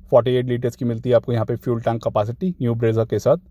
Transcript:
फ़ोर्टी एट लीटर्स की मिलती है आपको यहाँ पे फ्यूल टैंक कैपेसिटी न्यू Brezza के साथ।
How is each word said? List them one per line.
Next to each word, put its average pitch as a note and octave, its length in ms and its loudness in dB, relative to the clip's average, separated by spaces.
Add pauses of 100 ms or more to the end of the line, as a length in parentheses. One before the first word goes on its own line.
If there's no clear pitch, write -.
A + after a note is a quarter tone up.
(120)
फ़ोर्टी B2 180 4
एट B2+ 160 0
लीटर्स A#2+ 300 -4
की C3+ 80 -6
मिलती A#2+ 260 -2
है A#2+ 60 4
आपको A2+ 160 0
यहाँ A2 140 0
पे A#2+ 100 -4
फ्यूल A#2 240 -2
टैंक A#2 240 -2
कैपेसिटी A#2 480 -2
न्यू A#2+ 220 -2
Brezza A2+ 360 0
के G#2+ 80 0
साथ। C#3 180 2 (140)